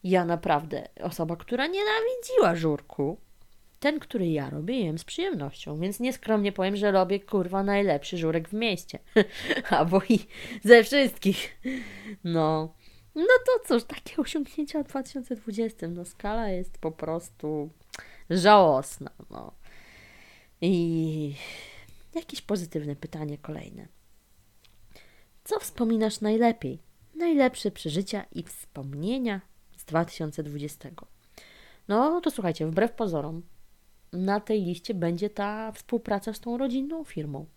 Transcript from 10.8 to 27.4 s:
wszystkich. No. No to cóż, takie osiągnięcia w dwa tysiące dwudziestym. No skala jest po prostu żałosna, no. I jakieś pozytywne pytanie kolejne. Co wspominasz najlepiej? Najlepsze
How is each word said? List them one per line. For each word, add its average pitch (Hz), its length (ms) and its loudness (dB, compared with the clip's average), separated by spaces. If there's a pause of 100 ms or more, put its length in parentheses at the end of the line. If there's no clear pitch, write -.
wszystkich. - 760 2 (640)
No. 160 500 0 (400)
No 320 120 0 (200)
to 508 220 2
cóż, - 160 2
takie - 320 -12
osiągnięcia 294 680 -4
w 285 60 -8
dwa 269 140 -6
tysiące 254 340 -8
dwudziestym. 208 580 -6
No 175 100 -10
skala 214 440 -4
jest 180 300 -4
po 160 140 -6
prostu 160 800 -6 (600)
żałosna, 170 800 6 (200)
no. - 220 -16 (1080)
I 160 760 0 (800)
jakieś - 280 -10
pozytywne 160 540 -4
pytanie 151 420 -8
kolejne. - 500 -14 (1600)
Co 415 160 -2
wspominasz 220 600 0
najlepiej? 220 580 2 (360)
Najlepsze 277 560 2